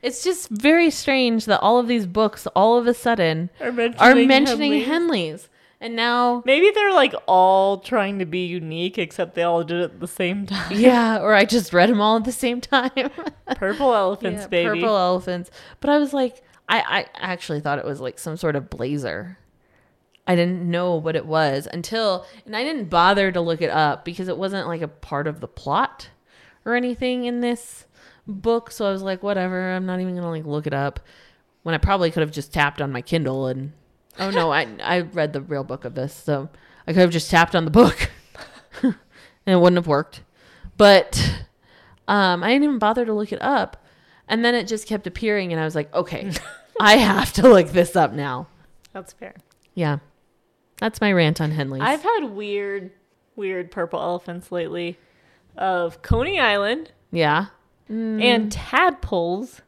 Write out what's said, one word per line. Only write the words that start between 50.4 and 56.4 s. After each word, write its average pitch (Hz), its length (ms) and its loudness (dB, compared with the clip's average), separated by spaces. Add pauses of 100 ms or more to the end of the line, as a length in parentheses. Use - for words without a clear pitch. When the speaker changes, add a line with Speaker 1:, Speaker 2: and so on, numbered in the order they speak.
Speaker 1:
That's 220 240 -4
my 208 100 2
rant 170 300 2
on 151 100 -2
Henleys. 139 300 -6
Speaker 2:
I've 294 220 -2
had 427 220 0
weird, 202 680 -8 (440)
weird 185 360 -8
purple 175 280 -6
elephants 175 520 -8
lately 175 460 -8 (600)
of 180 460 -4
Coney 302 360 0
Island 220 520 -2 (200)